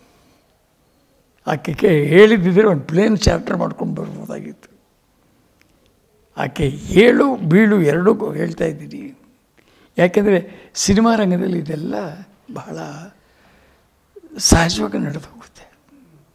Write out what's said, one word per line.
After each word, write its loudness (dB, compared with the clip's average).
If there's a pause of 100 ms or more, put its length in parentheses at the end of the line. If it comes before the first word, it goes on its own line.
(1500)
ಆಕೆ -4
ಕೇ-, 2
ಹೇಳಿದ್ದಿದ್ರೆ 4
ಒಂದು 0
plain 0
chapter -2
ಮಾಡ್ಕೊಂಡು -6
ಬರ್ಬೋದಾಗಿತ್ತು. -14 (1700)
ಆಕೆ -4 (220)
ಏಳು 4
ಬೀಳು 4
ಎರಡೂ 2
ಗೊ-, -6
ಹೇಳ್ತಾ -6
ಇದ್ದೀನಿ. -10 (800)
ಯಾಕೆಂದರೆ 0
ಸಿನಿಮಾ 2
ರಂಗದಲ್ಲಿ -2
ಇದೆಲ್ಲ -8 (580)
ಬಹಳ -14 (1600)
ಸಹಜವಾಗಿ 0
ನಡೆದು -10
ಹೋಗುತ್ತೆ, -20 (640)